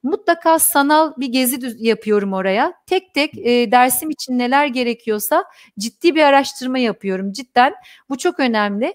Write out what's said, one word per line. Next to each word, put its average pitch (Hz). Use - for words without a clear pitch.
mutlaka 339
sanal 302
bir 269
gezi 247
düz-, 233
yapıyorum 214
oraya. 196
Tek 381
tek, 285
e, 240
dersim 254
için 254
neler 269
gerekiyorsa 240
ciddi 262
bir 311
araştırma 269
yapıyorum. 196
Cidden 262
bu 269
çok 339
önemli. 220